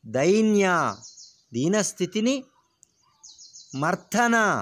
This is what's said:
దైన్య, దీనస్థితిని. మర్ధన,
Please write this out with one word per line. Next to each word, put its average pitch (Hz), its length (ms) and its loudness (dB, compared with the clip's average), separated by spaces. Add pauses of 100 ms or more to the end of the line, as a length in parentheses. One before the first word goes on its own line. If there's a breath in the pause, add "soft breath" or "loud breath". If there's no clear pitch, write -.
దైన్య, 175 880 2 (600)
దీనస్థితిని. 208 880 -2 (1300)
మర్ధన, 190 640 0 (260)